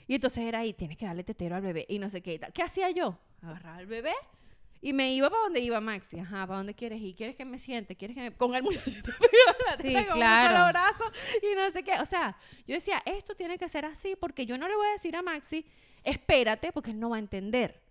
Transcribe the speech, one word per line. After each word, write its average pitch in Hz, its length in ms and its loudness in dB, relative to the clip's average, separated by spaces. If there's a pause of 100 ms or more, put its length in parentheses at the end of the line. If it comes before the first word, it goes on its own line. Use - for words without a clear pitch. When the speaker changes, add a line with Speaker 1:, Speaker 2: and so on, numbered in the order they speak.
Speaker 1:
Y 254 80 -2
entonces 247 280 -2
era 226 160 -4
ahí, 226 140 -4
"Tienes 160 240 -10
que 220 100 -8
darle 175 160 -8
tetero 175 320 -8
al 190 80 -6
bebé", 170 260 -6
y 208 80 -4
no 202 140 -8
sé 185 100 -10
qué 175 140 -10
y 156 40 -10
tal. - 140 -14
¿Qué - 80 -4
hacía 370 300 -2
yo? 320 260 -2 (240)
Agarraba 165 360 -16
al 180 100 -18
bebé 233 260 -6 (680)
y 277 120 -4
me 262 220 0
iba 269 160 4
pa' 440 60 0
donde 370 240 0
iba 233 200 -2
Maxi. 220 380 -8
"Ajá, 190 260 -8
¿pa' 190 120 -6
dónde 202 180 -8
quieres 226 260 -10
ir? 185 140 -10
¿Quieres 226 200 -10
que 262 100 -16
me 254 120 -14
siente? 233 380 -10
¿Quieres 214 200 -14
que 269 60 -12
me...?". 240 120 -10
Con 240 200 0
el 254 80 0
muchachito 262 400 -4 (140)
<laughs> - 40 -12
pegado 466 400 10
en 508 120 0
la 285 60 -4
Speaker 2:
Sí, 269 100 -4
Speaker 1:
teta, 269 180 4
con 381 80 -2
un 320 60 2
Speaker 2:
claro. 233 360 8
Speaker 1:
solo 349 120 8
brazo 359 360 2 (380)
y 403 140 0
no 381 160 0
sé 359 100 -6
qué. 370 180 -2
O - 60 -2
sea, 311 320 -2 (300)
yo 262 80 -4
decía, 349 320 -4
"Esto 392 260 -6
tiene 349 240 -8
que 349 120 -6
ser 294 160 -6
así", 381 300 -8
porque 311 300 -6
yo 247 140 -6
no 320 80 -6
le 403 80 -2
voy 415 120 2
a 415 40 2
decir 359 240 -6
a 359 80 -6
Maxi, 320 420 -6 (380)
"Espérate", 262 680 2
porque 294 200 -8
él 214 80 -8
no 233 100 -4
va 233 60 -4
a 220 40 -4
entender. 208 720 -2